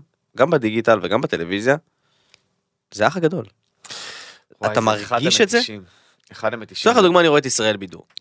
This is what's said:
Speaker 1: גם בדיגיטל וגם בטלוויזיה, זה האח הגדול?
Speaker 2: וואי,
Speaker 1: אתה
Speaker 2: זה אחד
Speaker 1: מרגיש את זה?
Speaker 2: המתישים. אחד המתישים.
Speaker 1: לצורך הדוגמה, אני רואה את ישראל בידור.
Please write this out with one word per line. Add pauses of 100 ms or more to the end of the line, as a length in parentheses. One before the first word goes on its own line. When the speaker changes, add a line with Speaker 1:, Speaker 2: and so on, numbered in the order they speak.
(360)
Speaker 1:
גם
בדיגיטל
וגם
בטלוויזיה, (1160)
זה
האח
הגדול? (1160)
Speaker 2:
וואי,
Speaker 1:
אתה
Speaker 2:
זה
אחד
Speaker 1:
מרגיש
את
זה?
Speaker 2:
המתישים. (500)
אחד
המתישים. (100)
Speaker 1:
לצורך
הדוגמה,
אני
רואה
את
ישראל
בידור. (160)